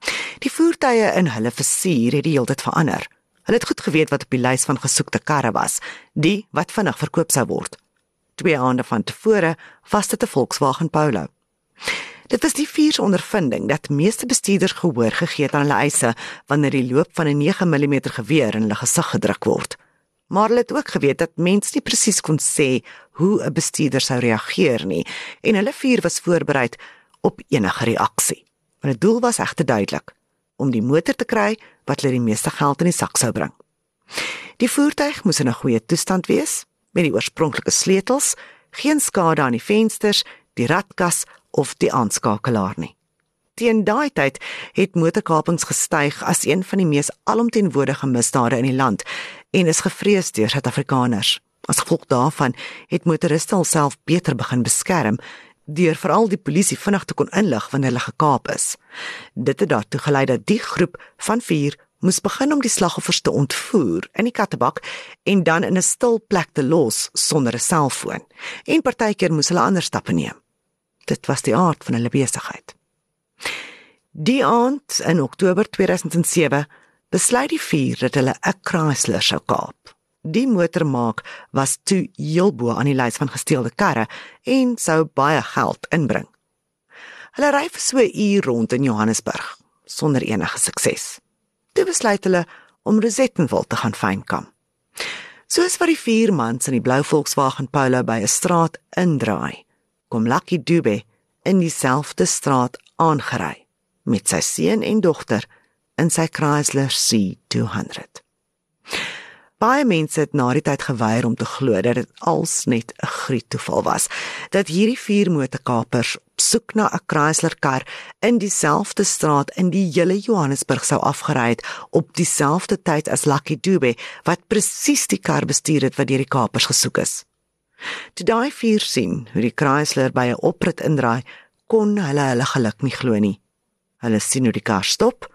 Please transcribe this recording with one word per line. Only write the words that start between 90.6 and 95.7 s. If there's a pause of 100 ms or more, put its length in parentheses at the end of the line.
Toe
besluit
hulle (360)
om
Rosettenville
te
gaan
fynkam. (1000)
Soos